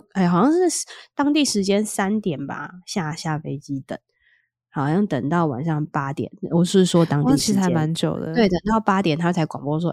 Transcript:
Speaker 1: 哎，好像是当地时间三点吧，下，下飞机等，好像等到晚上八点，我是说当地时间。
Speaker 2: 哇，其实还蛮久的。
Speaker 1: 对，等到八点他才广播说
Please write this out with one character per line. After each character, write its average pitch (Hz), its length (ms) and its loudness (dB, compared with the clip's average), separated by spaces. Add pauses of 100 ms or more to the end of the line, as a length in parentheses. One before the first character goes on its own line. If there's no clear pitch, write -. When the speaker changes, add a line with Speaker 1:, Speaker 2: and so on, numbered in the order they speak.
(120)
Speaker 1:
哎， 185 180 2
好 180 140 4
像 294 80 4
是 349 340 2 (300)
当 294 180 2
地 302 100 4
时 202 200 0
间 196 200 2
三 208 380 -2
点 143 240 -4
吧， 143 240 -10 (160)
下， 160 300 -4
下 156 240 -4
飞 143 180 -8
机 143 300 -8
等， - 100 -10 (720)
好 139 180 -4
像 196 200 0
等 135 220 -2
到 170 180 2
晚 135 180 -4
上 156 220 0
八 139 260 -4
点， - 180 -6 (200)
我 170 120 4
是 185 220 4
说 175 180 4
当 147 220 0
地 262 100 4
时 - 20 2
间。 - 0 -
Speaker 2:
哇， - 0 -
其 - 160 0
实 196 60 2
还 185 120 2
蛮 160 200 0
久 - 280 -2
的。 160 160 -8
Speaker 1:
对， 220 120 4
等 180 120 0 (120)
到 226 80 2
八 202 220 2
点 156 160 2
他 170 160 0
才 175 140 0
广 - 160 -12
播 151 160 -2
说 170 120 -2